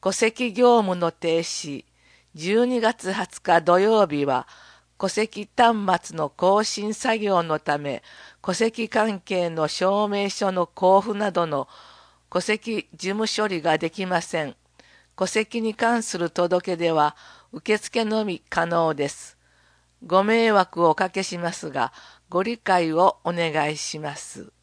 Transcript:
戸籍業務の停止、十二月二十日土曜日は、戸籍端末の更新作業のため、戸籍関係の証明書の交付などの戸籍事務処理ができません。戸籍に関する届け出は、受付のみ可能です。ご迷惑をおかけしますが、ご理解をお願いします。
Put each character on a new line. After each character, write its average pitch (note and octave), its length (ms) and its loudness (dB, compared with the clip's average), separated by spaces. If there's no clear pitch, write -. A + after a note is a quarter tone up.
戸 G3 120 -2
籍 A3+ 400 0
業 A#3+ 280 6
務 F#3 160 0
の F3 140 0
停 E3 300 0
止、 - 440 -8
十 G3+ 320 0
二 B3 140 -2
月 A3 320 -2
二 A#3 140 -4
十 - 140 -18
日 E3+ 220 4
土 F3 160 4
曜 G#3 280 4
日 D3 200 -2
は、 C3 200 0
戸 F#3+ 100 -2
籍 G#3 480 -4
端 G#3 520 2
末 D#3+ 80 -12
の D3+ 140 -4
更 G3 320 4
新 G#3 320 -4
作 A3+ 240 -2
業 G3 240 2
の D#3+ 160 -2
た D3 200 -2
め、 C#3+ 240 -6
戸 F#3 120 -2
籍 A3+ 340 -2
関 G#3 320 0
係 F3 300 -2
の D#3+ 180 -2
証 G3+ 400 0
明 G3+ 200 -2
書 F#3+ 240 -2
の F3+ 220 -2
交 F#3+ 280 6
付 G#3 160 -6
な G#3 120 -2
ど E3+ 160 0
の C#3 220 -4
戸 F3+ 100 -2
籍 G#3+ 540 -4
事 F3+ 180 -8
務 G#3+ 140 -2
処 G#3+ 220 -2
理 F3+ 120 -4
が D#3 180 2
で E3 120 -2
き F#3+ 160 -8
ま F3+ 140 0
せ E3 240 -6
ん。 C#3 100 -10
戸 F#3+ 100 -2
籍 A3 340 -4
に A3 140 -4
関 A#3 280 0
す - 160 -8
る E3+ 120 -2
届 F3 420 0
け E3+ 40 -2
出 E3 160 0
は、 D3 240 2
受 G#3 240 -2
付 A3+ 280 -4
の G#3+ 200 -2
み F3+ 240 -6
可 E3+ 180 -2
能 E3 280 2
で D3 140 -2
す。 - 280 -14
ご F#3 160 4
迷 A3+ 300 2
惑 F3+ 340 2
を D#3+ 40 6
お D#3 40 4
か F#3 160 -2
け F#3+ 120 -6
し F3 160 -8
ま E3+ 140 -4
す D#3+ 180 -10
が、 C3 220 -4
ご F3+ 140 -2
理 A3+ 160 -4
解 F3 340 0
を F3 320 4
お F3 100 -4
願 D#3 360 0
い D#3 60 -6
し - 220 -10
ま D3 180 -8
す。 - 360 -18